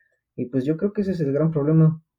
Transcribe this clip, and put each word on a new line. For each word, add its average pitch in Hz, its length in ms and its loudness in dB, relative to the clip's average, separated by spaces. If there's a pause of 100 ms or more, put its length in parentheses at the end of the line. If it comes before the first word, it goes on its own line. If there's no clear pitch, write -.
(340)
Y 127 120 -6
pues 127 200 -2
yo 156 100 -2
creo 202 160 -4
que - 80 -6
ese 190 120 -2
es 170 80 -4
el 139 120 -2
gran 156 180 0
problema. 156 520 2 (160)